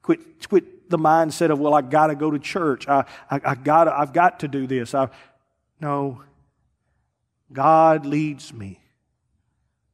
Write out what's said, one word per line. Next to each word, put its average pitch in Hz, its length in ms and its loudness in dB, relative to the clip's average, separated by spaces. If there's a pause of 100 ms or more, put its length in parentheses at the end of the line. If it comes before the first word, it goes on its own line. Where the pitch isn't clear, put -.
quit, - 460 -6
quit - 420 -2
the 170 80 -2
mindset 160 540 2
of, 143 80 0
"Well, 147 140 2
I 147 80 4
gotta 151 340 0
go 151 160 -4
to 147 80 -4
church. 156 480 -4
I, 139 180 2 (240)
I, 139 140 -4
I 135 120 -2
gotta, 151 380 2
I've 139 200 -4
got 175 280 2
to 156 60 -8
do 135 180 -6
this." 123 280 -6
I, 135 160 0 (720)
no. 143 420 -6 (1300)
God 156 540 4
leads 147 480 -6
me. 98 260 -16 (1160)